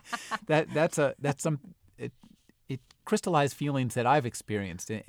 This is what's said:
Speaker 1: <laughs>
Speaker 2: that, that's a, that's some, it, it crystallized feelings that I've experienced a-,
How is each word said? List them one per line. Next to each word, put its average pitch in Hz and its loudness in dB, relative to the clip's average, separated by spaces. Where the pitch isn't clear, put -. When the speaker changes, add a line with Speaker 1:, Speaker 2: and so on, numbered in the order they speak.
Speaker 1:
<laughs> - -10
Speaker 2:
that, 156 2
that's 156 2
a, 143 2
that's 139 -2
some, 151 0
it, 123 -10
it 131 -6
crystallized 165 2
feelings 139 0
that 120 2
I've 135 4
experienced 101 -6
a-, 107 -6